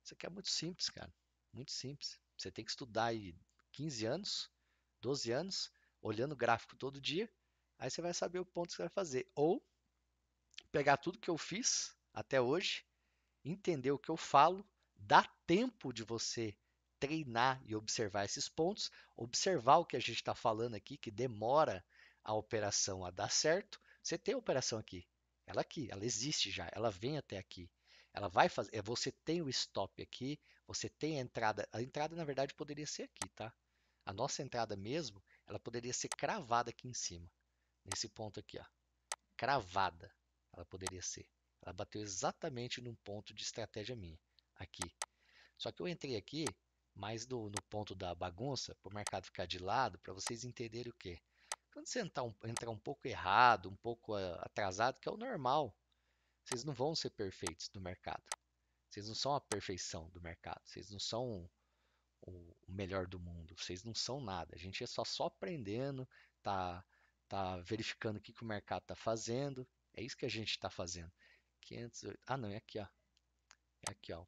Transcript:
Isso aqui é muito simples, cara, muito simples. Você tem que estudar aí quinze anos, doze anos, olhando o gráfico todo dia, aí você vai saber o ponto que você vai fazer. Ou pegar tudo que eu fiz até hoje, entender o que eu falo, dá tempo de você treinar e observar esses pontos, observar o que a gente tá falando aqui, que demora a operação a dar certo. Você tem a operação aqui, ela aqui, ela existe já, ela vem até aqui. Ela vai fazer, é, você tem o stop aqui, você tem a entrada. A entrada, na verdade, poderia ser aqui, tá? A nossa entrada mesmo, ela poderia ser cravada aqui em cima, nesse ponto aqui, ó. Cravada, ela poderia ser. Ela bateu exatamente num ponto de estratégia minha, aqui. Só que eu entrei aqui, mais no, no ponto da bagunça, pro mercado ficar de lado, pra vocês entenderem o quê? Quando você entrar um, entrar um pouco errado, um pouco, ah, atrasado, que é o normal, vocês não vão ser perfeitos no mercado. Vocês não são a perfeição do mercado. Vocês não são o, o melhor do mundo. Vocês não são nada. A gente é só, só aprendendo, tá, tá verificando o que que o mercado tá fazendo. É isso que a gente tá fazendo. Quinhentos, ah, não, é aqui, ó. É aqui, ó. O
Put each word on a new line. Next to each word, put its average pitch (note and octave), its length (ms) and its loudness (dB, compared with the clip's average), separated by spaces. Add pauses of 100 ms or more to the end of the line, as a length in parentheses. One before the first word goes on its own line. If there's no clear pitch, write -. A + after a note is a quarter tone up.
Isso - 100 -16
aqui - 120 -10
é - 40 -4
muito F#3+ 200 -6
simples, - 400 -2
cara, - 220 -10 (400)
muito A#2+ 200 -10
simples. - 480 -6 (180)
Você F#2+ 140 -6
tem A2 120 -6
que - 60 -8
estudar A2+ 360 0
aí G#2 300 -2 (360)
quinze C3+ 340 -2
anos, - 460 0 (500)
doze A#2 300 0
anos, F3 400 0 (280)
olhando A2+ 340 0
o - 20 -4
gráfico A#2 400 4
todo C#3 260 -4
dia, D#3 300 0 (480)
aí B2+ 100 -2
você E3+ 140 -2
vai F3 100 0
saber F3+ 260 0
o F#3 60 -2
ponto F3 240 -2
que - 60 -6
você F3 80 -4
vai E3+ 60 -2
fazer. C#3+ 440 0
Ou E3+ 300 6 (1080)
pegar C#3 260 6
tudo - 200 -2
que - 120 -2
eu E3 100 2
fiz - 560 0 (180)
até C3 260 2
hoje, C#3+ 460 2 (580)
entender D3 460 2
o C#3+ 80 4
que - 120 -8
eu E3 80 2
falo, F3 460 8 (320)
dá C#3+ 280 10 (240)
tempo F#3+ 440 4
de B2 120 -4
você A2+ 520 -2 (440)
treinar C3 640 4
e G#2+ 100 -2
observar G#2 500 2
esses - 220 -2
pontos, F3 440 0 (240)
observar C3 640 6
o E3+ 80 6
que - 120 -2
a - 20 2
gente A2+ 240 -2
tá A2 120 0
falando A2+ 400 2
aqui, C3+ 220 -8
que - 120 -6
demora A#2 720 4 (400)
a G#2+ 100 -2
operação G2+ 720 0
a F2+ 60 -4
dar F#2+ 200 -2
certo. - 520 2 (220)
Você E3+ 140 -2
tem A#3 180 0
a - 20 0
operação C#3 400 0
aqui, F#2+ 300 -10 (400)
ela G2+ 140 0
aqui, C3 280 -4
ela G2 160 -4
existe A#2 460 0
já, F2 200 -4
ela A2 200 2
vem A#2 260 -2
até G#2+ 220 -6
aqui. F2+ 320 -12 (420)
Ela G2 160 -2
vai C3 180 8
fazer, - 260 0
é, G#2+ 80 0
você A#2 300 0
tem E3+ 300 0
o C#3 80 0
stop - 520 -2
aqui, C3 380 -6 (260)
você - 240 -4
tem D3+ 280 0
a C3 40 0
entrada. A2 520 2
A A2 80 0
entrada, D3+ 340 -2
na E3+ 80 -4
verdade, C#3 300 0
poderia D3 340 -6
ser - 160 -6
aqui, - 320 -8
tá? A2 180 -8 (520)
A G2+ 80 -4
nossa B2+ 280 -2
entrada A#2 360 0
mesmo, A2 440 -4 (240)
ela A2 140 -8
poderia A#2+ 340 -4
ser - 140 -2
cravada A#2+ 640 0
aqui - 180 -12
em B2 60 -8
cima, E2+ 360 -6 (540)
nesse G2 240 -4
ponto G#2+ 320 -6
aqui, - 180 -12
ó. - 80 -10 (680)
Cravada, F#2+ 800 2 (380)
ela F2+ 120 -12
poderia F#2 360 -6
ser. - 280 -8 (320)
Ela F2+ 120 -10
bateu G#2 280 -6
exatamente A#2+ 800 -4
num A#2+ 160 -8
ponto G#2 380 -10
de G#2+ 100 -10
estratégia A2+ 540 -6
minha, E2 200 -10 (380)
aqui. F2+ 340 -8 (680)
Só - 120 -4
que A2+ 120 -8
eu F3+ 60 0
entrei D3 280 -2
aqui, C#3+ 300 -2 (480)
mais A2 340 -6
no, A#2 220 -4
no G2 140 -6
ponto G#2 300 -6
da F#2 220 -6
bagunça, F#2 600 -6
pro G2 200 -14
mercado G2+ 300 -6
ficar - 200 -6
de F2+ 140 -6
lado, G2+ 400 0
pra - 140 -12
vocês A2+ 320 -6
entenderem A#2 440 -8
o - 60 -16
quê? F2 260 -10 (520)
Quando D4 120 -14
você - 140 -2
entrar D3 240 -4
um, A2+ 100 -6 (120)
entrar A#2 240 -4
um A2 100 -6
pouco - 300 -8
errado, G2 600 8
um G2 60 -10
pouco, A#2 380 -6
ah, F#2 220 0
atrasado, G2 640 0
que - 80 -4
é - 20 -2
o - 60 -6
normal, D3+ 600 0 (680)
vocês A#2+ 180 -4
não D3+ 120 -4
vão C#3+ 180 2
ser C3+ 160 -2
perfeitos - 640 -6
no G2 80 -10
mercado. F2+ 420 -8 (640)
Vocês G#2 200 -10
não A2 80 -8
são C3+ 180 0
a C3+ 80 2
perfeição F#2 680 -6
do F2 100 -16
mercado. E2 420 -10
Vocês - 280 -14
não G2 80 -12
são A2 500 -2 (720)
o, F2 340 -16 (120)
o F2+ 40 -12
melhor F#2+ 360 -2
do F2+ 120 -8
mundo. E2+ 380 -10
Vocês F#2 260 -6
não A2+ 120 -8
são C#3 260 -2
nada. F#2 320 -4
A - 60 -12
gente F#2 240 -6
é - 20 -2
só, - 180 -2
só - 220 -2
aprendendo, C3+ 800 -2 (360)
tá, F#2 420 0 (420)
tá F#2 340 -2
verificando A2 560 -2
o G2+ 40 -8
que - 100 -18
que - 120 -14
o - 20 -8
mercado G#2 380 -2
tá F2+ 120 -8
fazendo. B2+ 720 0 (280)
É - 80 -6
isso - 120 -6
que - 120 -4
a - 20 0
gente G#2+ 300 -2
tá F#2+ 100 -2
fazendo. F2 420 -6 (500)
Quinhentos, A#2 420 -10 (240)
ah, C3 100 0
não, A2 140 -4
é G2+ 60 -6
aqui, - 200 -10
ó. G2+ 100 -6 (1000)
É F#2+ 40 -4
aqui, - 220 -10
ó. E2+ 80 -8
O F#2 60 -16